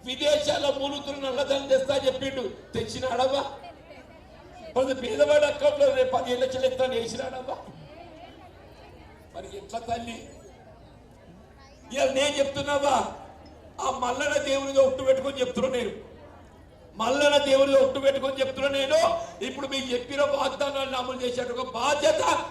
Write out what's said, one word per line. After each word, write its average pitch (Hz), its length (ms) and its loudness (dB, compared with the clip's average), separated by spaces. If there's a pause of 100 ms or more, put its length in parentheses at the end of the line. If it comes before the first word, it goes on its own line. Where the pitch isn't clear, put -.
విదేశాల్లో 285 600 2 (100)
మూలుతున్న 277 460 -6
నల్లధనం 269 460 -2
తెస్తా 269 240 2
అని 269 120 0
చెప్పిండు, 262 360 -4 (300)
తెచ్చినాడమ్మా. 254 680 -2 (1300)
కొంత 269 160 2 (120)
పేదవాడి 294 480 4
అకౌంట్లో 285 360 4 (120)
రేపు 254 180 2
పదిహేను 247 280 0
లక్షలు 262 260 -2
ఎత్తా 254 160 0 (100)
వేసినాడమ్మా. 254 640 -6 (1800)
మరి 190 140 -14 (100)
ఎట్లా - 200 -10 (100)
తల్లి? 233 280 -4 (1800)
ఇవాళ 262 260 2
నేను 285 200 2
చెప్తున్నావా, 277 560 0 (920)
ఆ 269 40 0 (140)
మల్లన 269 320 -2 (120)
దేవునిగా 269 420 2
ఒట్టు 262 200 -2
పెట్టుకొని 269 340 2
చెప్తున్నా 247 340 -2
నేను, 220 160 -4 (1080)
మల్లన 285 340 4 (140)
దేవునిగా 269 380 6
ఒట్టు 269 180 -2
పెట్టుకొని 269 360 2
చెప్తున్నా 269 380 0
నేను. 277 220 4 (480)
ఇప్పుడు 269 240 -8
మీకు 269 220 -4
చెప్పిన 277 280 -2 (140)
వాగ్దానాలను 269 640 -2
అమలు 254 240 -6
చేసేట 240 320 -4
ఒక 262 100 -6 (120)
బాధ్యత 294 440 2 (280)